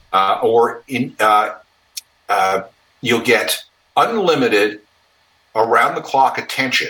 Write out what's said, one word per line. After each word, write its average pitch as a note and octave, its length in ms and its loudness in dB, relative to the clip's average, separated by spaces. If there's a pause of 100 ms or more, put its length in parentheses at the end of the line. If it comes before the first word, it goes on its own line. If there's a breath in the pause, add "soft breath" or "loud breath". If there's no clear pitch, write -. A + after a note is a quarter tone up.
(140)
uh, G2 300 2
or A#2 440 2
in, B2+ 320 -6
uh, G#2+ 360 2 (760)
uh, F#2+ 340 0 (380)
you'll A#2 180 0
get A2 440 0 (340)
unlimited D#3 800 0 (760)
around-the-clock A#2+ 840 0
attention, - 520 -4